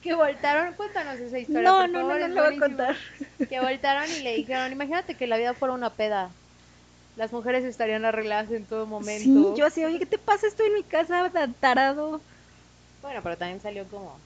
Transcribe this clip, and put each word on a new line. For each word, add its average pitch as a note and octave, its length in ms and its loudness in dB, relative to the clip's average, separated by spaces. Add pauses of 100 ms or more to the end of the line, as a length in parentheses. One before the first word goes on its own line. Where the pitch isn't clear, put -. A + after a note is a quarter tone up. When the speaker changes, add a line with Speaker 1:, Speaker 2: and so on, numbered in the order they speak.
Speaker 1:
Que E4+ 100 -2
voltaron, D#4 600 2
cuéntanos F4+ 440 -6
esa B3 200 -6
historia, D4+ 300 -2
Speaker 2:
No, F#4+ 120 8
Speaker 1:
por F4+ 80 2
Speaker 2:
no, F4 140 -2
no, - 40 -2
Speaker 1:
favor, D4 120 0
Speaker 2:
no, F4 60 -2
Speaker 1:
es E4+ 40 -2
Speaker 2:
no F4+ 60 -4
voy F4+ 40 0
a D4+ 40 6 (140)
Speaker 1:
buenísimo. C#4+ 100 4
Speaker 2:
contar. C4+ 280 0 (540)
Speaker 1:
Que C4 100 -6
voltaron C4+ 520 0
y E4 120 -6
le A#3+ 120 -2
dijeron, C4 360 -2
imagínate C#4+ 440 -4
que B3+ 120 -4
la A3+ 100 2
vida A#3+ 160 0
fuera C4 200 -2
una B3 160 -4
peda. G#3 400 -2 (880)
Las A3 160 -6
mujeres B3 320 0
estarían A3 400 -2
arregladas G#3+ 460 0
en A3+ 140 -4
todo A3 200 -4
momento. G#3 380 -8 (300)
Speaker 2:
Sí, A#3 60 -2
yo D4 60 6
así, D#4+ 180 2
"Oye, D#4+ 160 -2
¿qué F4+ 60 -2
te G#4+ 140 -2
pasa? G#4 280 2
Estoy G#4+ 200 2
en G#4 80 2
mi G4+ 80 0
casa, F4 500 0
ta-, D4+ 160 0 (100)
tarado". C#4 600 2 (800)
Speaker 1:
Bueno, C4+ 220 -10
pero E3+ 120 -6
también F3+ 260 -8
salió G3+ 240 -8
como F#3 300 -16 (100)